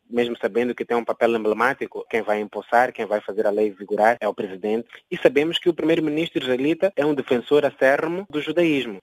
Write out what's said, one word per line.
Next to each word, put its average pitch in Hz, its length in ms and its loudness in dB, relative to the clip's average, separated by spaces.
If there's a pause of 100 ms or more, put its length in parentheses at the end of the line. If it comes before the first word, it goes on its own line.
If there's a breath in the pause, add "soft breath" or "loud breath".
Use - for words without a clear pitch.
mesmo 120 320 0
sabendo 117 340 0
que 113 100 -6
tem 120 120 -2
um 117 80 0
papel 117 320 0
emblemático, 107 720 0
quem 110 140 -2
vai 104 180 0
empossar, 117 520 0
quem 113 120 -6
vai 104 160 0
fazer 104 260 -4
a 104 40 4
lei 107 200 0
vigorar 104 500 0
é 107 60 -2
o 101 80 -2
presidente. 104 540 -6 (220 loud breath)
E 180 80 -6
sabemos 151 400 2
que - 100 0
o 170 60 2
primeiro-ministro 156 680 -2
israelita 143 540 0
é 143 80 0
um 151 100 2
defensor 135 500 0
acérrimo 156 680 0
do 147 100 -4
judaísmo. 147 640 0